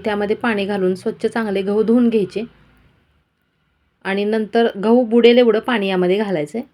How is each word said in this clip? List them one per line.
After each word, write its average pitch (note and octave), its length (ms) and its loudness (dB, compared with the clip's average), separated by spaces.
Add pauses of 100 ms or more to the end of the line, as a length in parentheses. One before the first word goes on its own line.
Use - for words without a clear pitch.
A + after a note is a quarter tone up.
त्यामध्ये G#3 300 -2
पाणी A3 300 -4
घालून F#3 300 -2
स्वच्छ A3 300 -8
चांगले A3 360 -4
गहू G3+ 220 -2
धुवून A#3 260 2
घ्यायचे G#3 340 -2 (1600)
आणि G3 200 -4
नंतर A3 420 0 (160)
गहू A#3 220 4
बुडेल A#3 320 6
एवढं A3+ 220 4
पाणी A3+ 300 -4
यामध्ये F#3 280 0
घालायचं F#3+ 400 -4
आहे. C4+ 160 -10